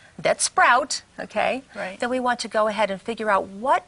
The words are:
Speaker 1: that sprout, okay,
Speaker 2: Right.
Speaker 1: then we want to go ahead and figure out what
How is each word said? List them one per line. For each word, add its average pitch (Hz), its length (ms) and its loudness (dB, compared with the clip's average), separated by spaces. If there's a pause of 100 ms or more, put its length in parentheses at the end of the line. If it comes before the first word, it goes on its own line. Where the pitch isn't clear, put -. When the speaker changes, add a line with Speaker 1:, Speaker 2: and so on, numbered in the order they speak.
(180)
Speaker 1:
that 170 240 0
sprout, 285 580 2 (180)
okay, 190 440 -2 (120)
Speaker 2:
Right. 190 240 -10
Speaker 1:
then 240 120 -2
we 254 100 -2
want 247 200 0
to 226 80 -8
go 214 200 2
ahead 208 220 0
and 196 100 -8
figure 226 300 -4
out 190 160 2
what 240 420 -2